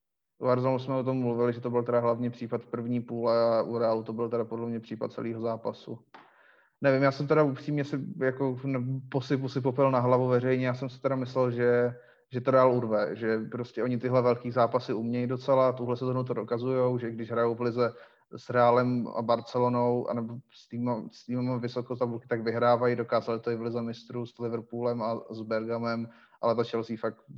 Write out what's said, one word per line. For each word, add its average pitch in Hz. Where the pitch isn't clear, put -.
U 120
Arsenalu 127
jsme 131
o 131
tom 131
mluvili, 120
že 120
to 123
byl 120
teda 120
hlavní 120
případ 117
první 120
půle 117
a 113
u 117
Realu 113
to 113
byl 117
teda 117
podle 117
mě 117
případ 113
celého 113
zápasu. 113
Nevím, 135
já 139
jsem 143
teda 151
upřímně 147
si 139
jako 131
ne-, 135
posypu 135
si 131
popel 131
na 127
hlavu 127
veřejně, 127
já 123
jsem 127
si -
teda 135
myslel, 127
že, 120
že 123
to 131
Real 131
urve, 107
že 113
prostě 117
oni 123
tyhle 123
velký 120
zápasy 123
umějí 117
docela, 131
tuhle 123
sezonu 127
to 123
dokazujou, 123
že 120
když 113
hrajou 117
v 113
lize 120
s -
Realem 123
a -
Barcelonou, 120
anebo 117
s -
týmem, 120
s -
týmem 123
vysoko 123
tabulky, 120
tak 113
vyhrávají, 117
dokázali 113
to 117
i 117
v 113
lize 117
mistrů 117
s -
Liverpoolem 120
a 113
s 110
Bergamem, 117
ale 113
ta 117
Chelsea 113
fakt 110